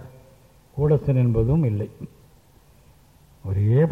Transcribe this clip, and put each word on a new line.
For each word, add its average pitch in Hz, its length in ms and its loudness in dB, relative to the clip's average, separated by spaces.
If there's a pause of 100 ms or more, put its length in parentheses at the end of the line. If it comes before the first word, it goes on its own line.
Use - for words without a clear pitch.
(760)
கூடஸ்தன் 139 480 0
என்பதும் 120 460 0
இல்லை. 104 180 -6 (1600)
ஒரே 107 420 2